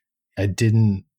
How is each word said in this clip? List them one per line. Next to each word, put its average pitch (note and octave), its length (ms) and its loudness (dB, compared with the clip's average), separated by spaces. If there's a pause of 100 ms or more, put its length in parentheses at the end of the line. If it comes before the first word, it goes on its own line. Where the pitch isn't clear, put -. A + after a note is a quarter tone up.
(380)
I G2 80 -2
didn't G#2+ 580 0 (140)